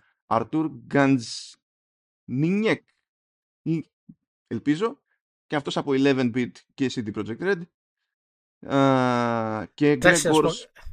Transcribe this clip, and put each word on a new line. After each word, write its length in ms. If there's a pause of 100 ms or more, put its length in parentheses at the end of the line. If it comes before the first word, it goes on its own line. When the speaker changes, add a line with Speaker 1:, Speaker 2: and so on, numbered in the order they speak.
(260)
Speaker 1:
Άρτουρ 420
Γκαντζνίνιεκ, 2250 (760)
ή, 220 (600)
ελπίζω. 560 (440)
Και 100
αυτός 200
από 180
eleven 400
Bit 180 (220)
και 200
C 100
D 100
Projekt 260
Red. 200 (1120)
Α, 920
και 240
Speaker 2:
Εντάξει, 320
θα 100
σου 80
Speaker 1:
Gregor 20
Speaker 2:
πω, 60 (440)